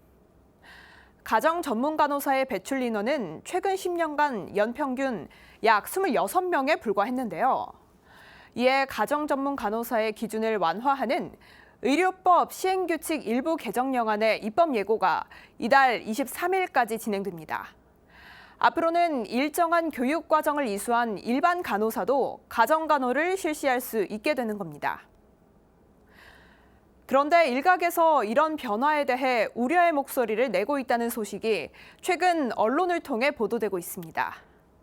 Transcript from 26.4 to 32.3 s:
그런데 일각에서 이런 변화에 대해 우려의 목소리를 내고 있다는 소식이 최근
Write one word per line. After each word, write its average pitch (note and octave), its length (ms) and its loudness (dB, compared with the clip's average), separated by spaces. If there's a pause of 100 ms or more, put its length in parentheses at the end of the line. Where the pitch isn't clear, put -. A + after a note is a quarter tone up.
그런데 D4 420 4
일각에서 D#4+ 760 4
이런 D4+ 320 2
변화에 C#4+ 480 0
대해 B3+ 500 0
우려의 E4+ 380 2
목소리를 B3 580 0
내고 G#3 300 0
있다는 A#3+ 300 -2
소식이 G#3 600 -4 (300)
최근 E4 560 0